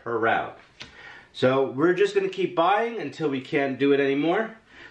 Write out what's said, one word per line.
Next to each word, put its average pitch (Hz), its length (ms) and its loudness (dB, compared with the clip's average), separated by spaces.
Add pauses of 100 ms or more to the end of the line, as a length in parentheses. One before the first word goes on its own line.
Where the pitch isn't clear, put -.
per 117 140 -4
round. 107 380 0 (800)
So 131 380 2
we're 156 200 2
just 196 220 0
gonna 190 160 0
keep 170 260 -4
buying 214 420 2
until 147 300 -6
we 135 140 -4
can't 139 360 -2
do 139 140 4
it 139 80 4
anymore. 160 560 0 (340)